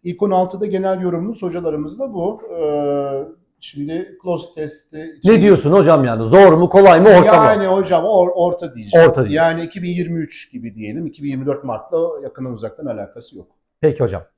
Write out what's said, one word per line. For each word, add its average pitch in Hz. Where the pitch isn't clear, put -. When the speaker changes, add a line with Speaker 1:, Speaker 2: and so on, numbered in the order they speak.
Speaker 1:
İlk 175
on 202
altıda 185
genel 190
yorumumuz 180
hocalarımızla 175
bu. 196
Ee, 143
şimdi 160
close 175
test'i 156
için 185
Speaker 2:
Ne 220
diyorsun 165
hocam 160
yani? 113
Zor 180
mu, 175
kolay 185
mı, 202
orta 208
mı? 220
Speaker 1:
Yani 208
hocam 185
or-, 185
orta 175
diyeceğim. 135
Speaker 2:
Orta 139
diyeceğim. 147
Speaker 1:
Yani 165
iki 175
bin 175
yirmi 175
üç -
gibi 117
diyelim. 110
İki -
bin 143
yirmi 131
dört 139
Mart'la 160
yakından 127
uzaktan 110
alakası 104
yok. 90
Speaker 2:
Peki 147
hocam. 92